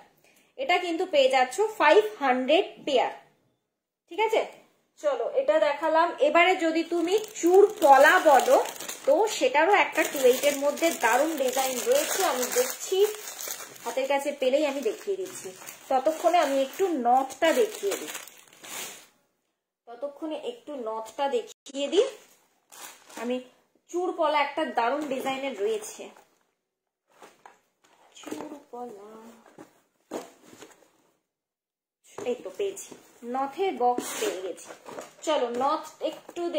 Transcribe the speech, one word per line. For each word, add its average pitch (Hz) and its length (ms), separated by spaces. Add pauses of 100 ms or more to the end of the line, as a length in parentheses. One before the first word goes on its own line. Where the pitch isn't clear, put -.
(580)
এটা 269 180 (100)
কিন্তু 339 180 (100)
পেয়ে 269 220
যাচ্ছ 254 200 (240)
ফাইভ 320 220 (200)
হান্ড্রেড 269 440 (200)
pair। 247 260 (1000)
ঠিক 339 180
আছে, 440 140 (580)
চলো 190 260 (160)
এটা 302 140 (120)
দেখালাম। 320 400 (200)
এবারে 349 260 (120)
যদি 320 180 (100)
তুমি 349 220 (240)
চূড় 370 260 (180)
পলা 285 300 (160)
বলো, 269 280 (500)
তো 277 80 (220)
সেটারও 294 360 (100)
একটা 311 180 (100)
টু 294 60 (120)
এইট 254 200
এর 277 140
মধ্যে 294 240 (160)
দারুণ 254 280 (100)
design 262 340 (140)
রয়েছে, 294 300 (120)
আমি 254 140 (120)
দেখছি, 254 400 (840)
হাতের 262 280
কাছে 277 180 (120)
পেলেই 269 300
আমি 277 180
দেখিয়ে 190 320
দিচ্ছি। - 260 (420)
ততক্ষণে 311 560
আমি 277 200
একটু 311 180 (220)
নথটা 262 440 (120)
দেখিয়ে 202 400
দিই, 151 120 (1700)
ততক্ষণে 285 500 (140)
একটু - 200 (160)
নথটা 220 380 (100)
দেখিয়ে 269 580
দিই। 427 140 (1120)
আমি 240 140 (560)
চূড় 349 280
পলা 302 280
একটা 311 160 (140)
দারুণ 254 260 (100)
ডিজাইনের 262 500
রয়েছে, 208 400 (2250)
চুরকলা। 247 840 (3250)
এই 240 140
তো 185 140
পেয়েছি, 196 340 (440)
নথের 277 360 (100)
box 247 260 (120)
পেয়ে 196 260
গেছি। - 240 (560)
চলো 277 220 (140)
নথ 302 220 (260)
একটু - 320 (180)